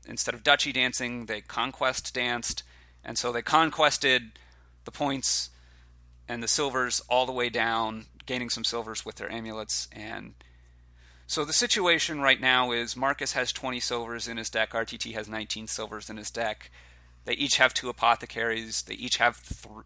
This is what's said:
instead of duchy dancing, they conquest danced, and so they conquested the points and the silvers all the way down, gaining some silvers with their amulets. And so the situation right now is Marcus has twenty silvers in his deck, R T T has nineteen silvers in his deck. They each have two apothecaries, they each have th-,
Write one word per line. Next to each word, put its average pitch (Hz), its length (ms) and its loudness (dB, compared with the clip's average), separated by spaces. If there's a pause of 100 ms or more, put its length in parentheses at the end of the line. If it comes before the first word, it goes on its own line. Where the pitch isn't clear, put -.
instead 117 260 -2
of 117 100 -8
duchy 143 280 4
dancing, 123 540 -2
they 107 160 -6
conquest 131 720 -2
danced, 123 500 -2 (400)
and 117 140 -6
so 120 160 0
they 117 80 -2
conquested 143 960 4 (460)
the - 60 -10
points - 580 0 (800)
and 117 140 -6
the 117 60 -2
silvers 127 640 2
all 127 160 6
the 131 80 -4
way 123 160 0
down, 113 560 0 (200)
gaining 123 240 -4
some 117 140 -4
silvers 110 420 -4
with 107 100 -10
their - 140 -8
amulets. 110 640 -6
And 107 440 -12 (920)
so 147 180 -2
the 156 80 -4
situation 175 640 4
right 131 220 4
now 127 300 4
is 117 260 -2
Marcus 135 360 0
has 127 200 0
twenty 123 260 -4
silvers 117 480 -4
in 117 80 -6
his 110 140 -6
deck, 110 260 0
R 113 80 0
T 113 140 -8
T 113 160 -8
has 107 160 -6
nineteen 110 380 -6
silvers 107 420 -6
in 110 80 -8
his 104 140 -8
deck. 110 400 -4 (520)
They 120 100 -2
each 135 240 0
have 131 160 8
two - 140 -4
apothecaries, 113 960 0
they 107 120 -10
each 113 220 -4
have 120 300 2
th-, 107 380 -14